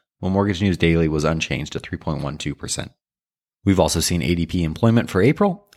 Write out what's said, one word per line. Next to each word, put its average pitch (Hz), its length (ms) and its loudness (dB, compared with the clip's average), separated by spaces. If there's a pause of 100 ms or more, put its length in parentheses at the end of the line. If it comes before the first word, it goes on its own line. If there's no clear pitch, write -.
(200)
while 95 120 -4
Mortgage 98 300 0
News 95 160 2
Daily 82 320 4
was 76 160 0
unchanged 76 500 -4
at 65 80 -8
three - 140 -10
point 71 240 -6
one 71 160 -8
two 73 180 -8
percent. - 360 -10 (720)
We've 95 140 4
also 82 220 4
seen 85 200 -2
A 80 140 0
D 85 100 -2
P 87 200 -2
employment 113 440 2
for 92 120 0
April, 170 560 2